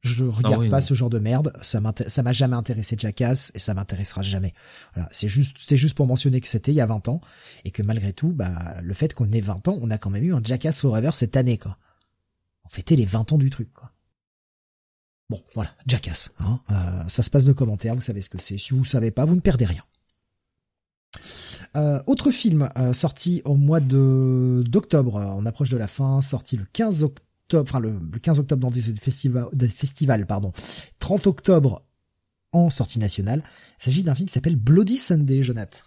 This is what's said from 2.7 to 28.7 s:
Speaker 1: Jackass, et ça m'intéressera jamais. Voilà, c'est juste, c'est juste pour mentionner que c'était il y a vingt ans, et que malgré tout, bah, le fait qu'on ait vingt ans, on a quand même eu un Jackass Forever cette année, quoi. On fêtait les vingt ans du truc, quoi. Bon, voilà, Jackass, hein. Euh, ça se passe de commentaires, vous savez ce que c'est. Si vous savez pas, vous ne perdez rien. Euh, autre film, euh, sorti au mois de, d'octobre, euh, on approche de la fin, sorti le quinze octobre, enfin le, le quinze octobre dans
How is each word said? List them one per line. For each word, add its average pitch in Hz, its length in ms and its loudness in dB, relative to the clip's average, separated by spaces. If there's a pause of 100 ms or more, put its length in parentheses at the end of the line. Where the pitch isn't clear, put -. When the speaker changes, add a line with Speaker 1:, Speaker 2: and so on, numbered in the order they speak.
Speaker 1:
Jackass, 120 600 0
et - 20 -10
ça 101 160 -2
m'intéressera 98 480 -6
jamais. 95 320 -4 (400)
Voilà, 87 160 -8
c'est - 160 -2
juste, 131 320 0
c'est - 180 2
juste 139 200 2
pour 139 100 2
mentionner 127 340 0
que - 60 -12
c'était 117 240 -2
il 151 60 2
y 143 40 4
a 117 60 2
vingt 104 220 -4
ans, 160 120 -2 (440)
et 95 80 -8
que 110 100 -6
malgré 101 300 -2
tout, 151 200 -2
bah, 90 480 -6
le 90 140 -8
fait - 180 -2
qu'on 107 200 -2
ait 113 80 2
vingt 98 260 -6
ans, 180 160 0
on 113 80 -2
a 110 80 -2
quand 98 120 -6
même 101 120 -2
eu 180 100 0
un 135 100 0
Jackass 123 380 -2
Forever 120 320 0
cette - 240 0
année, 123 220 2
quoi. 101 200 -10 (840)
On - 40 -20
fêtait - 260 0
les 120 120 4
vingt 110 260 0
ans 156 60 4
du 135 120 4
truc, 117 240 -10
quoi. - 160 -20 (1400)
Bon, 101 120 -8 (120)
voilà, 107 200 -6 (100)
Jackass, - 540 -2
hein. 107 220 -2 (100)
Euh, 90 380 -2
ça 110 160 0
se - 60 0
passe 135 140 4
de 139 80 6
commentaires, 113 440 0
vous 127 40 -4
savez 101 220 -6
ce - 80 -10
que 90 100 -12
c'est. - 160 -8
Si - 180 -6
vous 131 100 2
savez 113 260 0
pas, 123 140 0
vous 165 100 4
ne 180 60 4
perdez 123 260 2
rien. 82 160 -4 (1900)
Euh, 147 300 2
autre 277 240 2
film, 156 380 2 (100)
euh, 123 140 2
sorti 170 520 0
au 143 120 2
mois 147 240 4
de, 131 840 4
d'octobre, 123 500 2
euh, 101 100 -4 (100)
on 101 80 -4
approche 127 260 -2
de 131 60 0
la 107 120 -4
fin, 135 340 0
sorti - 340 -4
le 101 160 -4
quinze 208 320 0
octobre, 139 200 -4 (440)
enfin 127 120 -2
le, 110 180 -4 (140)
le 113 60 -8
quinze 156 200 2
octobre 139 240 0
dans 127 80 0